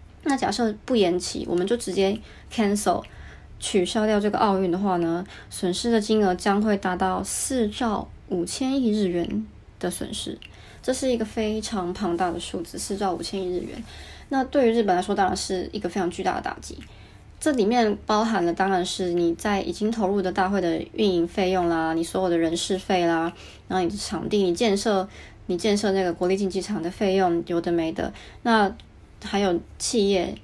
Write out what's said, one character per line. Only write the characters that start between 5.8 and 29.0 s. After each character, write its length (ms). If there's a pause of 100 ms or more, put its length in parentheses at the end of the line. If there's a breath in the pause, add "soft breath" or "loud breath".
的 100
金 240
额 120
将 260
会 140
达 180
到 300
四 460
兆 360 (220)
五 160
千 360
亿 120
日 160
元 400 (320)
的 100
损 240
失。 240 (460 loud breath)
这 100
是 160
一 80
个 60
非 380
常 320
庞 240
大 140
的 80
数 220
字， 160
四 200
兆 160
五 100
千 180
亿 60
日 140
元。 200 (460 loud breath)
那 160
对 260
于 40
日 100
本 100
来 80
说， 140
当 100
然 100
是 360
一 80
个 80
非 140
常 100
巨 100
大 140
的 60
打 200
击。 160 (640 loud breath)
这 140
里 120
面 400
包 180
含 220
了， 60
当 180
然 160
是 280
你 220
在 260
已 100
经 180
投 200
入 120
的 80
大 200
会 100
的 180 (160)
运 160
营 160
费 260
用 180
啦， 240
你 100
所 200
有 60
的 80
人 180
事 220
费 280
啦， 280 (360 loud breath)
然 100
后 20
你 80
的 60
场 320
地、 160
你 100
建 220
设、 320 (380 loud breath)
你 120
建 180
设 180
那 100
个 80
国 160
立 80
竞 140
技 120
场 220
的 80
费 240
用， 320
有 140
的 100
没 220
的。 180 (320 loud breath)
那 260 (520)